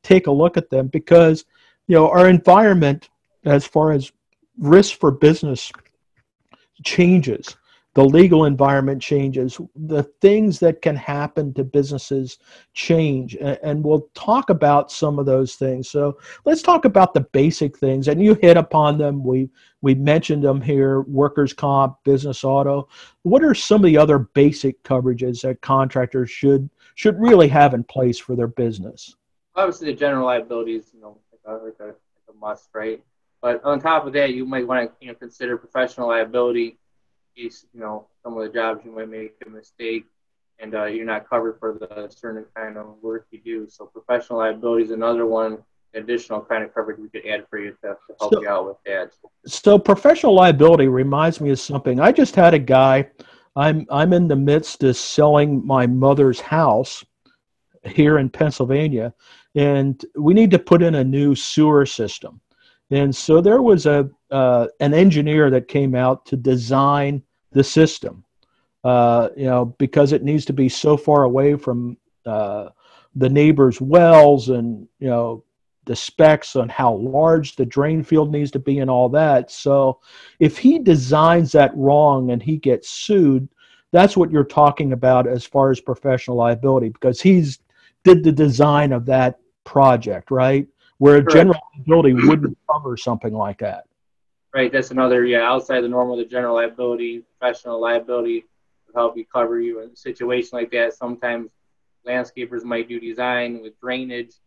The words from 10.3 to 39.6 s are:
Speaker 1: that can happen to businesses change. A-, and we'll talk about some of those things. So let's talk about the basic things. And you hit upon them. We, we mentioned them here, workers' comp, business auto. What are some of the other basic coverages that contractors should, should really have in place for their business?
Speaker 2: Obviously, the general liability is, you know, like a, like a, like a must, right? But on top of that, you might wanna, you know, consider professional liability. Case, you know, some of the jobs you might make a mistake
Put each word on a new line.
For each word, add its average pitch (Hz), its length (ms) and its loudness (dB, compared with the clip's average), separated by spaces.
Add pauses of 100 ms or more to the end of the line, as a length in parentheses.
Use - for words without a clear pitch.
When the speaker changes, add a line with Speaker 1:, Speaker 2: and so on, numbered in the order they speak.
Speaker 1:
that 165 220 0
can 147 160 -4
happen 143 560 -8
to 135 100 -6
businesses 135 760 -6 (340)
change. 139 600 -2
A-, 139 300 -8
and 151 200 -4
we'll 151 280 -2
talk 247 360 -2
about 147 420 2
some 147 260 -4
of 139 80 -4
those 135 300 -2
things. 131 340 -8
So 143 280 -4 (260)
let's 320 180 0
talk 349 220 2
about 196 300 2
the 143 80 0
basic 143 560 -2
things. 135 320 -4
And 156 120 -2
you 214 120 4
hit 175 240 6
upon 151 400 0
them. 143 260 -4
We, 131 260 -4 (300)
we 135 160 2
mentioned 147 480 0
them 139 160 0
here, 135 440 0
workers' 139 500 -2
comp, 139 500 -2
business 139 400 -2
auto. 139 460 -2 (320)
What 262 240 2
are 277 100 2
some - 240 0
of 190 60 4
the 156 120 6
other 151 220 4
basic 139 640 -2
coverages 123 600 -4
that 131 180 -8
contractors 135 680 -4
should, 139 400 0 (260)
should 208 220 -2
really 202 300 6
have 143 260 4
in 120 120 -6
place 127 340 -4
for 127 160 -10
their 120 120 -4
business? 113 680 -8 (400)
Speaker 2:
Obviously, 180 320 -4
the 139 100 -8
general 139 280 -4
liability 117 500 -6
is, 110 180 -14
you 113 60 -20
know, 107 180 -20 (140)
like - 140 -20
a, 110 180 -16
like 110 160 -20
a, 104 60 -20
like 104 100 -20 (340)
a 110 80 -20
must, 107 360 -16
right? 110 280 -12 (400)
But 120 220 -6
on 143 160 -4
top 156 260 -2
of 135 80 -12
that, 139 200 -2
you 127 120 -10
might 131 220 -8
wanna, 120 220 -4 (100)
you 127 80 -20
know, 120 60 -20
consider 123 420 -12
professional 123 540 -8
liability. 117 680 -4 (600)
Case, 117 360 -18
you 117 80 -20
know, 107 260 -16 (160)
some 117 140 -16
of 110 80 -10
the 104 40 -14
jobs 110 360 -8
you 113 60 -20
might 110 180 -16
make 110 240 -18 (120)
a 113 40 -20
mistake 113 560 -14 (540)